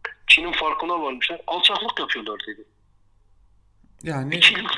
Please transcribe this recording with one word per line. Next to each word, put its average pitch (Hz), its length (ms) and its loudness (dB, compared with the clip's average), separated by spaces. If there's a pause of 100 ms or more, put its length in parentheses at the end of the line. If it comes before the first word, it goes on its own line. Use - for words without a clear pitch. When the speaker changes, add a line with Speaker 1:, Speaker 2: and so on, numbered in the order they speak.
(260)
Speaker 1:
Çin'in 160 260 6
farkına 160 500 -2
varmışlar. - 440 -4
"Alçaklık 202 540 0
yapıyorlar." 110 460 -8
dedi. 104 180 -16 (1400)
Speaker 2:
Yani 147 340 -4
Speaker 1:
"İkililik, - 420 4